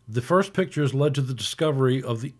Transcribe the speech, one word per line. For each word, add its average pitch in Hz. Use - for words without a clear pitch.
The 117
first 190
pictures 151
led 139
to 139
the 131
discovery 135
of 117
the, 143